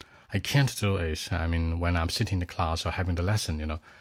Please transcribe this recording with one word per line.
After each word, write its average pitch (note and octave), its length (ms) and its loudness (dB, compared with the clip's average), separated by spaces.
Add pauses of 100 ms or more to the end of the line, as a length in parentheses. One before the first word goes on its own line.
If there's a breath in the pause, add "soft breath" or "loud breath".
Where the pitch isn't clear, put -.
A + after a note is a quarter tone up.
(320 loud breath)
I G2 60 0
can't C3+ 400 2
do G2+ 180 2
it. D#2+ 360 -2
I E2 160 0
mean, E2 320 2
when F2 160 2
I'm E2 120 2
sitting G#2 280 0
in F#2 40 2
the F2 60 -2
class E2 400 -2
or E2 60 -2
having F2+ 240 0
the F2 60 0
lesson, F#2+ 360 0
you D2+ 80 -4
know, D#2 140 -4 (200 loud breath)